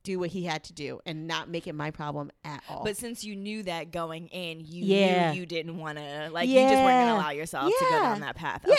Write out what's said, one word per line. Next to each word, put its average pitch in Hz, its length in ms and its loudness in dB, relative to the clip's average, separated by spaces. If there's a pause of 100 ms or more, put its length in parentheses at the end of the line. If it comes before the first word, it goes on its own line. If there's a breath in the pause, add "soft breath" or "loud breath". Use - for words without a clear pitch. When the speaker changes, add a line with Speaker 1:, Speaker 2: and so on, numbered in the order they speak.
Speaker 1:
do 190 140 -4
what 175 120 -2
he 175 160 -6
had 160 180 -4
to - 100 -18
do 139 320 -10
and 156 220 -8
not 160 220 -4
make 170 180 -6
it 160 80 -8
my 151 160 -6
problem 147 400 -8 (140)
at 147 240 -12
all. - 160 -8
Speaker 2:
But 208 100 -4
since 233 300 -10
you 208 100 -10
knew 208 280 -8
that 165 280 -8
going 165 380 -8
in, 165 320 -10
you 165 240 -8
Speaker 1:
Yeah. 185 480 4
Speaker 2:
knew 185 80 -6
you 180 40 -8
didn't 165 320 -6
wanna, 151 540 -8
like, 175 160 -2
you 262 80 6
just 262 180 8
weren't 262 120 6
gonna 254 260 6
Speaker 1:
Yeah. 220 60 2
Speaker 2:
allow 151 140 0
yourself 147 340 -2
to 494 200 2
go 508 60 4
Speaker 1:
Yeah. 466 120 4
Speaker 2:
down 214 180 0
that 135 160 -6
path. - 280 -6
Speaker 1:
Yeah, 539 140 8